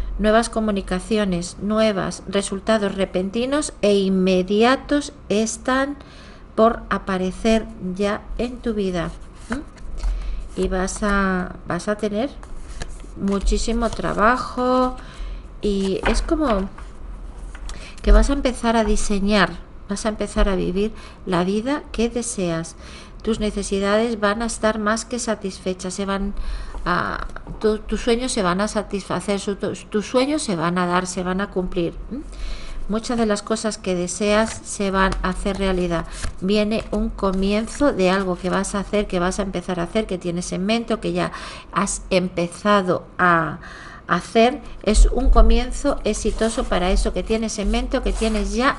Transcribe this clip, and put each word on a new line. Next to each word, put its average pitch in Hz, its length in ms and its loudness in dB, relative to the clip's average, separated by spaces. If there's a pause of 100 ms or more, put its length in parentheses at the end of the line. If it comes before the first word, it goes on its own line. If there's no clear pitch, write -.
(180)
Nuevas 220 300 6
comunicaciones, 196 1120 -2
nuevas, 202 680 0
resultados 196 680 0
repentinos 196 880 -2
e 202 140 6
inmediatos 196 1160 2 (160)
están 262 680 0 (580)
por 226 340 4
aparecer 196 800 0 (280)
ya 202 280 -2 (160)
en 247 180 -4
tu 240 160 -4
vida. 180 380 -2 (400)
¿Mm? - 1120 -4
Y 185 60 2
vas 190 340 -2
a, 196 540 0 (100)
vas 175 220 -4
a 208 80 0
tener 214 340 -2 (880)
muchísimo 208 720 2
trabajo 247 1040 2 (640)
y 196 460 0
es 220 160 2
como 240 480 2 (1300)
que - 100 4
vas 220 200 8
a 277 40 2
empezar 240 440 0
a 220 60 4
diseñar, 202 680 2 (400)
vas 202 160 -4
a - 20 -2
empezar 208 400 0
a 190 80 2
vivir 180 360 -2 (340)
la 180 180 2
vida 220 380 -2 (100)
que 226 160 0
deseas. 180 680 -4 (460)
Tus 220 160 -2
necesidades 208 800 0
van 208 220 0
a 233 60 -2
estar 220 320 0
más 220 260 0
que 240 140 -6
satisfechas, 190 720 -4
se 196 140 -4
van 196 260 -2 (540)
a, 160 400 -2 (320)
tu, 214 200 2
tus 214 220 -4
sueños 247 320 0
se 220 100 0
van 180 180 2
a 208 80 0
satisfacer, 196 720 -2
su, 196 160 -4
tu, - 180 -4
tus - 320 -4
sueños 277 360 2
se 190 140 -2
van 170 220 0
a 180 80 2
dar, 180 200 2
se 180 180 -6
van 185 160 -2
a 202 100 -4
cumplir. 175 440 -2 (160)
¿Mm? 262 100 -8 (680)
Muchas 226 300 -2
de 226 80 2
las 208 160 0
cosas 220 360 -2
que 185 180 -2
deseas 208 640 0
se 196 300 -2
van 190 180 4 (120)
a 185 80 0
hacer 190 280 -2
realidad. 180 480 0 (340)
Viene 208 520 2
un 220 160 0
comienzo 208 840 2
de 185 180 4
algo 185 280 0
que 180 100 -4
vas 190 280 0
a - 20 -2
hacer, 208 300 0
que 185 100 0
vas 185 220 0
a - 20 0
empezar 180 380 -4
a - 20 -2
hacer, 220 240 -2
que 185 120 -4
tienes 175 340 -4
en 180 120 -2
mente 226 300 0
o 220 60 -2
que 170 120 -2
ya 170 200 0 (400)
has 190 380 -2
empezado 180 920 2 (140)
a 170 400 4 (480)
hacer. 226 540 4 (240)
Es - 220 8
un 254 240 4
comienzo 233 720 6
exitoso 220 580 0
para 185 300 2
eso - 200 4
que 180 120 -2
tienes 220 340 -2
en 202 140 0
mente 254 260 0
o 247 60 -2
que 202 80 2
tienes 214 420 0
ya 254 240 2